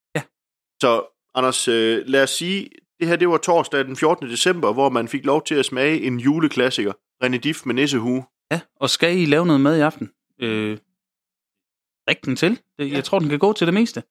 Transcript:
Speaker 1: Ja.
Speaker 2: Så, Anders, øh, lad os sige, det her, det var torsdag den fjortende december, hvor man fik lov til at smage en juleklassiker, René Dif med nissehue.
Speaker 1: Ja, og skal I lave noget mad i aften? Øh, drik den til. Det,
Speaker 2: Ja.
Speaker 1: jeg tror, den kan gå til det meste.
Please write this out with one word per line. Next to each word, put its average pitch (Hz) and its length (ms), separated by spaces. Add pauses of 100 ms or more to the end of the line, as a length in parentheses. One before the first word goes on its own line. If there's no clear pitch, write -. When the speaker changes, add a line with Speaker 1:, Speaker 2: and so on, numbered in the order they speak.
(160)
Speaker 1:
Ja. 147 60 (600)
Speaker 2:
Så, 117 240 (280)
Anders, 127 340
øh, 113 380
lad 135 160
os 135 80
sige, 190 400 (300)
det 165 80
her, 170 80
det 175 120
var 165 100
torsdag 151 460
den 131 120
fjortende 156 360
december, 151 400
hvor 135 160
man 117 200
fik 131 160
lov 143 200
til 160 100
at 135 100
smage 139 380
en 123 180
juleklassiker, 127 720 (320)
René 127 140
Dif 147 280
med 120 80
nissehue. 127 500 (280)
Speaker 1:
Ja, 165 80 (160)
og 135 140
skal 175 280
I 175 60
lave 156 220
noget 147 140
mad 151 180
i - 20
aften? 147 300 (300)
Øh, 107 380 (1300)
drik - 160
den 123 120
til. 170 140 (280)
Det, 143 120
Speaker 2:
Ja. 143 40
Speaker 1:
jeg 135 100
tror, 196 140
den 156 100
kan 147 100
gå 196 140
til 180 140
det 170 80
meste. 226 360